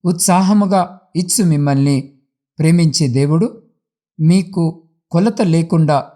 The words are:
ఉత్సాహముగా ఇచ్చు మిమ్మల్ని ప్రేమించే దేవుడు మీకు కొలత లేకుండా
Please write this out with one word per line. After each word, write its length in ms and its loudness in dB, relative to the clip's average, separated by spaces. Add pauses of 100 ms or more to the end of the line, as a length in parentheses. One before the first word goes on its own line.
ఉత్సాహముగా 960 0 (160)
ఇచ్చు 280 -2
మిమ్మల్ని 680 0 (440)
ప్రేమించే 500 0
దేవుడు 540 -2 (580)
మీకు 680 0 (220)
కొలత 320 0
లేకుండా 720 0